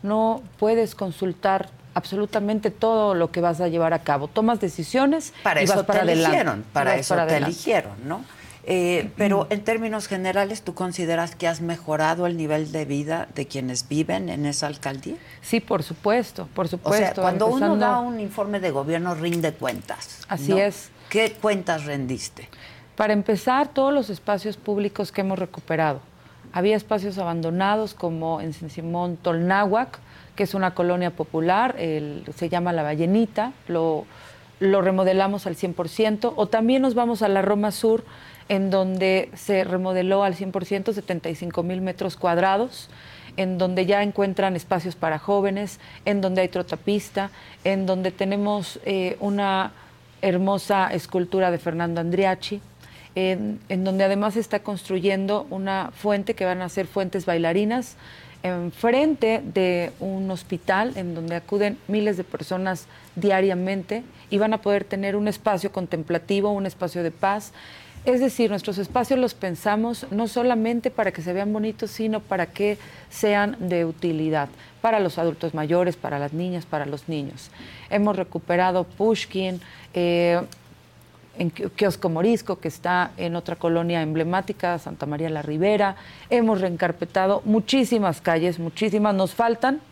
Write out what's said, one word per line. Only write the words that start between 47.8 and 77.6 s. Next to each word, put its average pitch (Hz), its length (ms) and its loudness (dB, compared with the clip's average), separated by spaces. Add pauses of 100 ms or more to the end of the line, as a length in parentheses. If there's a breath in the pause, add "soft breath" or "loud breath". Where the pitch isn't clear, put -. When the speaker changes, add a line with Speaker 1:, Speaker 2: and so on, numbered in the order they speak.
Speaker 1:
donde 185 240 0
tenemos, 202 760 -2
eh, 190 360 -2
una 196 520 0 (500 loud breath)
hermosa 190 720 2
escultura 180 580 0
de 170 80 -2
Fernando 170 420 -2
Andriachi, 190 600 0 (540 loud breath)
en, 190 540 -2
en 190 160 -2
donde 190 200 2
además 202 300 2
se 226 60 0
está 214 200 -2
construyendo 196 880 -2
una 190 440 -4
fuente 202 400 0
que 190 100 -2
van 180 180 0
a 180 60 -6
ser 185 180 -4
fuentes 185 400 -2
bailarinas 190 720 0 (460 loud breath)
enfrente 226 1000 2
de 180 560 0
un 190 300 -4
hospital 185 680 -2
en 175 180 -6
donde 165 220 -6
acuden 202 420 -2 (100)
miles 208 280 0
de 180 80 -6
personas 185 600 -4 (280 loud breath)
diariamente 190 880 0 (280 loud breath)
y 202 80 2
van 214 140 2
a 214 60 0
poder 202 260 0
tener 196 320 -4
un 208 120 0
espacio 196 440 -2
contemplativo, 175 800 -2
un 196 160 -2
espacio 175 360 -4
de 165 100 0
paz. 202 400 -2 (520 loud breath)
Es 254 160 4
decir, 233 300 2
nuestros 196 280 -4
espacios 247 420 0
los 240 140 0
pensamos 214 760 -2
no 220 160 0
solamente 233 640 0
para 202 220 0
que 165 100 -8
se 175 100 -4
vean 202 200 0
bonitos, 214 400 -4
sino 220 260 -2
para 185 280 -2
que 208 320 -2 (320 loud breath)
sean 208 500 2
de 175 240 2
utilidad 156 640 0 (320 loud breath)
para 226 180 4
los 180 200 0
adultos 165 360 -2
mayores, 170 400 2
para 143 240 -6
las 143 140 -4
niñas, 175 340 -4
para 147 180 -4
los 143 240 -8
niños. 143 420 -8 (400 loud breath)